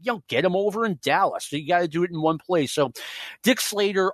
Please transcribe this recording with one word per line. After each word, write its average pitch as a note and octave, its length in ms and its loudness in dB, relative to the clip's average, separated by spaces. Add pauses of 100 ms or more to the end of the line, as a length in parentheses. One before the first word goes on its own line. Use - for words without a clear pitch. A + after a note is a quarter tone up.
you A#3+ 120 -4
know, G3 140 -10
get C#3 180 2
him F#3 100 2
over G3+ 300 0
in F#3 160 -2
Dallas. E3 440 2
So - 100 -6
you D3+ 120 -6
gotta F3 200 2
do E3 160 -2
it F3+ 80 -2
in D#3+ 100 -6
one D#3+ 160 2
place. D#3+ 340 0
So C#3 200 0 (520)
Dick B3 160 4
Slater G3 540 0